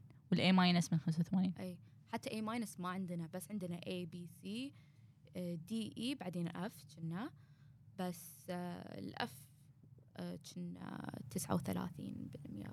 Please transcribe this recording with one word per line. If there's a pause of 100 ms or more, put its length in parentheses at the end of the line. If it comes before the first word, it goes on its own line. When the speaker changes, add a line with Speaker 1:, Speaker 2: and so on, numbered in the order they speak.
(320)
Speaker 1:
وال
A
minus
من
خمسة
وثمانين.
Speaker 2:
إيه. (360)
حتى
A
minus
ما
عندنا،
بس
عندنا
A،
B، (260)
C، (880)
آه، (140)
D، (260)
E،
بعدين
F
كنا. (680)
بس،
آه،
ال
F، (880)
آه،
كنا (100)
تسعة
وثلاثين
بالمية